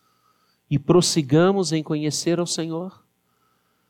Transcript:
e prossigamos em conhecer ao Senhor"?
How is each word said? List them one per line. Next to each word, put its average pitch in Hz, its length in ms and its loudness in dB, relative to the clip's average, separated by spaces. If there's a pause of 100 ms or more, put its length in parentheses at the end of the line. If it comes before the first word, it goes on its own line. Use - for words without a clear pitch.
(680)
e 139 80 2
prossigamos 170 920 2
em 160 100 -2
conhecer 151 580 -2
ao 175 60 -2
Senhor"? 165 580 -8 (880)